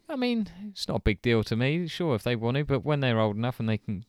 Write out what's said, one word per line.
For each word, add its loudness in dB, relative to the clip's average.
"I -4
mean, 0
it's -8
not -2
a 0
big 2
deal 4
to -2
me. 0
Sure, -2
if -4
they 2
want 0
to, 0
but 0
when 0
they're 4
old 2
enough -4
and 0
they 2
can -6